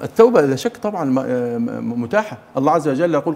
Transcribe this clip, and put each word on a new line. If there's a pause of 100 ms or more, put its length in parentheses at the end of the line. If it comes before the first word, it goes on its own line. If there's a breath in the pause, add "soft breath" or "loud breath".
التوبة
لا
شك
طبعًا
م-،
آه،
م-،
متاحة. (180)
الله
عز
وجل
يقول: